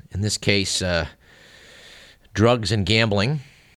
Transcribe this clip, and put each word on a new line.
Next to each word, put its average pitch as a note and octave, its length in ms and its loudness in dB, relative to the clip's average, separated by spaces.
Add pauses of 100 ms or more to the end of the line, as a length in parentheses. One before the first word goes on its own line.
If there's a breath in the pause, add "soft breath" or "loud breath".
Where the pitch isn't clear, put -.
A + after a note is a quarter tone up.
(120)
in F#2 80 -6
this G#2 160 -2
case, G2+ 460 -2
uh, F2 240 -2 (1300 loud breath)
drugs A2 360 2
and G#2+ 140 0
gambling. A2 560 2 (380 soft breath)